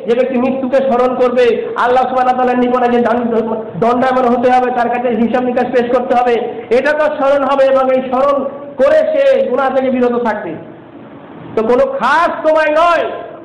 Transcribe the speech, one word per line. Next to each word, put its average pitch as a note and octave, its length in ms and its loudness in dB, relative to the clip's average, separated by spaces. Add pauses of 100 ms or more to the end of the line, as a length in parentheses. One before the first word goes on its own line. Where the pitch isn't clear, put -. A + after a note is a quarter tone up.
যে G#3+ 120 -2
ব্যক্তি B3+ 220 0
মৃত্যুকে C4 460 0
স্মরণ B3 320 0
করবে, B3 300 2 (320)
আল্লাহ B3 260 2
সুবহানাহু B3+ 280 0
ওয়া A#3+ 80 0
তাআলার B3 240 0
নিকটে A#3+ 260 0
যে A#3+ 120 2
দণ্ড-, A3+ 580 -2 (200)
দণ্ডায়মান B3+ 480 2
হতে B3 240 2
হবে, B3+ 200 2
তার A#3+ 180 -2
কাছে A#3+ 260 -2
হিসাব A#3 280 0
নিকাশ A#3+ 280 -2
পেশ A#3+ 180 0
করতে C4 260 0
হবে, B3 200 2 (340)
এটা C4 240 2
তো D4+ 200 0
স্মরণ C#4+ 300 2
হবে C4+ 220 2
এবং C4 260 2
এই B3+ 100 2
স্মরণ C4+ 340 0 (420)
করে D4 300 4
সে C#4 160 0 (240)
গুনাহ C4 220 0
থেকে C4 200 0
বিরত B3 340 0
থাকবে। G#3 280 -4 (1000)
তো - 120 -2
কোনো B3 200 2 (100)
খাস D4+ 460 0
সময় D#4 340 2
নয় D#4+ 320 2 (400)